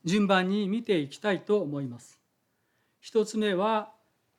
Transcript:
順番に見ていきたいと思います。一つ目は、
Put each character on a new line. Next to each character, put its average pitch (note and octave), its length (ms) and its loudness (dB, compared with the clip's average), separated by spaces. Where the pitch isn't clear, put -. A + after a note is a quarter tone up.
順 G3 220 2
番 F#3 220 4
に G3+ 200 0
見 A3+ 140 -4
て G3 160 0
い C#3 100 -2
き - 100 -16
た G#3 140 0
い F3 80 -2
と G#3 200 0
思 D3 200 -4
い C3+ 60 -4
ま A#2+ 140 -12
す。 - 200 -20
一 G#3+ 240 0
つ G#3+ 140 -4
目 G#3 160 0
は、 G#3+ 380 0